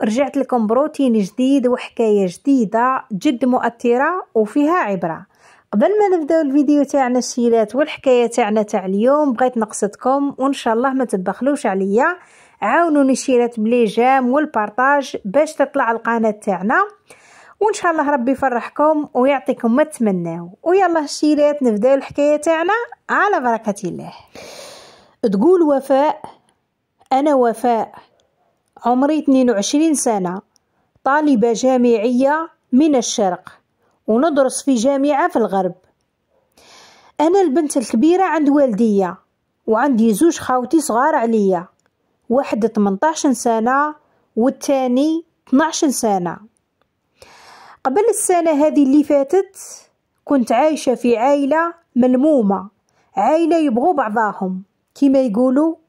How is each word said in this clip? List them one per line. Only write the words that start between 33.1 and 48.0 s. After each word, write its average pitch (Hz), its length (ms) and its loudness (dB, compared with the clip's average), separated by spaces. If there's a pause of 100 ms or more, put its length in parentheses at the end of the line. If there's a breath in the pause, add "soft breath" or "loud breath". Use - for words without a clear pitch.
وندرس 262 580 0
في 277 100 2
جامعة 277 540 0
في 349 80 -4
الغرب. 190 380 -2 (1500 soft breath)
أنا 349 200 4
البنت 302 360 0
الكبيرة 294 460 2
عند 320 260 0
والدية، 214 680 2 (500)
وعندي 226 460 2
زوج 311 260 2
خاوتي 254 420 0
صغار 269 340 0
عليا، 208 520 0 (640)
واحد 233 380 0
ثمنطاش 220 600 0
سنة 254 680 0 (420)
والتاني 269 880 0 (240)
اثناش 320 360 0
سنة. 196 520 -2 (1500 loud breath)
قبل 269 260 0